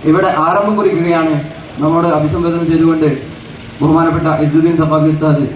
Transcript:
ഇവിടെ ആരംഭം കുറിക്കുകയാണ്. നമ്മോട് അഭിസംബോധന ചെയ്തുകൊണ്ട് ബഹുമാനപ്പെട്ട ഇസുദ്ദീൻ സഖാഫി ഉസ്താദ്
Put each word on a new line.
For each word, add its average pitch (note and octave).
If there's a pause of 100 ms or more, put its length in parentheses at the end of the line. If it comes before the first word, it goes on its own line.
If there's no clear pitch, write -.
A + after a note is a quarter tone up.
ഇവിടെ F3+ (160)
ആരംഭം G3+
കുറിക്കുകയാണ്. E3 (480)
നമ്മോട് E3+ (100)
അഭിസംബോധന E3
ചെയ്തുകൊണ്ട് D#3+ (720)
ബഹുമാനപ്പെട്ട D#3 (180)
ഇസുദ്ദീൻ D#3+
സഖാഫി D#3
ഉസ്താദ് C#3+ (120)